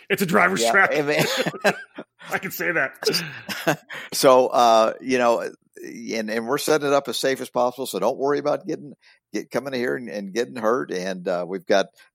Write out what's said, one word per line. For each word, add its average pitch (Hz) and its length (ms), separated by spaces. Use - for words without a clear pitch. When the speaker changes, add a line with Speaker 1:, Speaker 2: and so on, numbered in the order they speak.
Speaker 1:
It's 190 120
a 202 40
driver's 156 360
Speaker 2:
Yeah, 113 100
Speaker 1:
track. 190 220
Speaker 2:
I 151 80
mean 151 720
Speaker 1:
<laughs> - 240
I 190 80
can 185 140
say 175 220
that. 156 1080
Speaker 2:
<laughs> - 220
So, 131 340
uh, 113 540
you 127 160
know, 120 320
and, 110 460
and 113 180
we're 139 120
setting 151 280
it 139 60
up 139 140
as 123 100
safe 131 240
as 127 80
possible, 123 380
so 101 120
don't 107 180
worry 143 220
about 143 280
getting, 147 260
get, 104 180
coming 135 220
here 131 220
and, 123 140
and 98 240
getting 127 220
hurt. 123 360
And, 92 360
uh, 87 200
we've 90 180
got 98 220